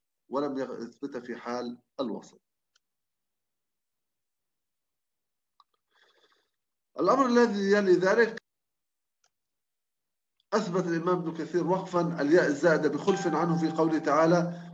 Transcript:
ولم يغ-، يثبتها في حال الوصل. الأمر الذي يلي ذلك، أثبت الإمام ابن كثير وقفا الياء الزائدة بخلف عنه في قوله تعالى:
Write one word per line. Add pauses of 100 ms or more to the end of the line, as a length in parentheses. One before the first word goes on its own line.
(300)
ولم
يغ-،
يثبتها
في
حال (220)
الوصل. (4000)
الأمر
الذي
يلي
ذلك، (2000)
أثبت
الإمام
ابن
كثير
وقفا
الياء
الزائدة
بخلف
عنه
في
قوله
تعالى: